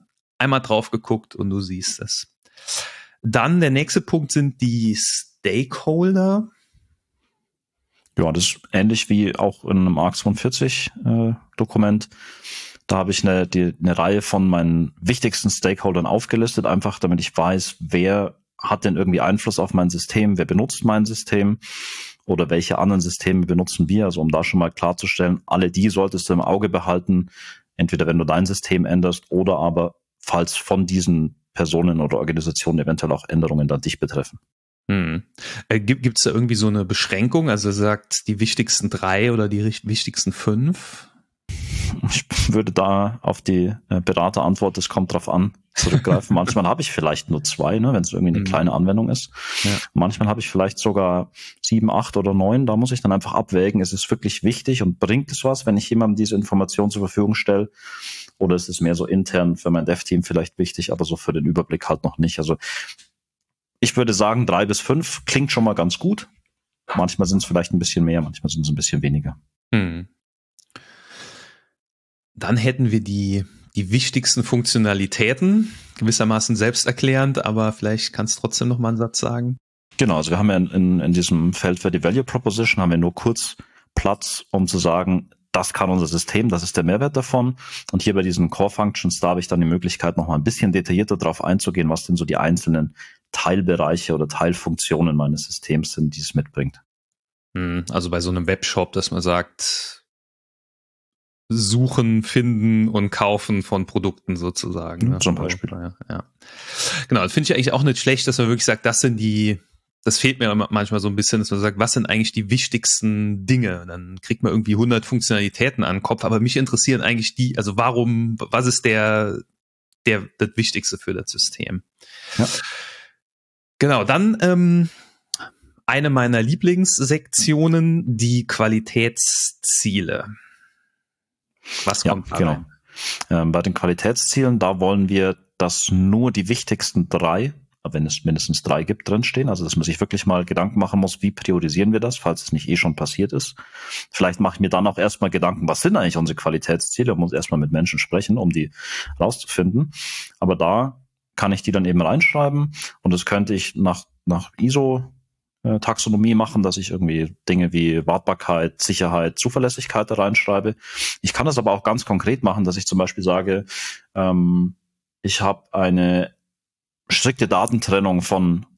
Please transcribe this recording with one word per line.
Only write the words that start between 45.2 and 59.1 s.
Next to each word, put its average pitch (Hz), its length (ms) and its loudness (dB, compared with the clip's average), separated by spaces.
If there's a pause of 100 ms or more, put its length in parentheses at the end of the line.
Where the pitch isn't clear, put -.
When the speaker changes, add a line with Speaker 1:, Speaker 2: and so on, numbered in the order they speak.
Speaker 2:
an“, 95 260 0 (200)
zurückgreifen. - 600 2
Speaker 1:
<laughs> - 20 6
Speaker 2:
Manchmal 90 300 2
habe - 140 0
ich - 120 -6
vielleicht 76 360 -2
nur 76 140 -2
zwei, 76 360 0
ne, 127 140 2
wenn 95 100 2
es - 100 -6
irgendwie 90 220 2
eine 104 60 0
Speaker 1:
Mhm. 101 40 -2
Speaker 2:
kleine 87 280 2
Anwendung 98 360 2
ist. 127 220 -4 (340)
Speaker 1:
Ja. 101 120 0 (180)
Speaker 2:
Manchmal 98 340 2
habe 107 100 0
ich 104 100 -6
vielleicht 95 300 0
sogar 90 540 0 (280)
sieben, 110 300 2
acht 110 260 0
oder 98 180 2
neun. 110 320 2
Da 107 100 2
muss 127 160 2
ich 120 80 -2
dann 104 100 2
einfach 98 220 -2
abwägen, 98 480 2
ist 92 120 -2
es - 180 -4
wirklich - 340 -2
wichtig 117 380 0
und 90 180 0
bringt 147 320 0
es - 100 -6
was, 131 240 0
wenn 107 100 4
ich - 140 -2
jemandem 110 260 4
diese 107 200 0
Information 101 540 2
zur 104 100 -4
Verfügung 101 340 0
stelle? 104 360 0 (640)
Oder 90 180 2
ist 90 140 -2
es 90 120 -8
mehr 85 140 2
so 87 100 -2
intern 90 520 0